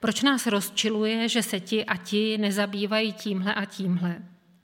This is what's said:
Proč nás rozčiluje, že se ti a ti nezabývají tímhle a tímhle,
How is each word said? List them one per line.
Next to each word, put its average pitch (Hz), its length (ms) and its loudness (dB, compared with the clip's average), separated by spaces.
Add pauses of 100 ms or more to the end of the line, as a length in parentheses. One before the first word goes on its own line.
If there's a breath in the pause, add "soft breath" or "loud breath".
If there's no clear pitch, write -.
Proč - 220 0
nás 269 240 4
rozčiluje, 214 800 0
že 220 140 2
se - 180 -2
ti 214 240 -2
a 214 120 -2
ti 214 420 0
nezabývají 208 760 0
tímhle 202 420 -2
a 202 100 -2
tímhle, 175 580 -2 (420)